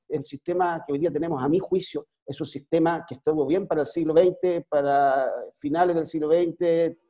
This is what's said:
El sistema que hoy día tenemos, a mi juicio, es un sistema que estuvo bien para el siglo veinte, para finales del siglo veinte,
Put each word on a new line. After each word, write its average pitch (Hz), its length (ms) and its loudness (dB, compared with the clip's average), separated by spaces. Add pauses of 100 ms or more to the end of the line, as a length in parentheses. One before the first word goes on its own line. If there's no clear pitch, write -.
El 135 160 -6
sistema 175 600 -4
que 147 60 -6
hoy 143 80 -2
día 160 120 0
tenemos, 151 300 -4
a 131 60 -2
mi 165 120 2
juicio, 175 480 -6 (180)
es - 160 -10
un 143 60 -8
sistema 165 600 -2
que 123 80 -14
estuvo 151 300 -2
bien 180 220 0
para 156 140 0
el 139 60 -2
siglo 160 260 -2
veinte, 175 540 2
para 139 640 2 (260)
finales 170 380 2
del 160 100 0
siglo 151 220 -4
veinte, 170 720 2 (100)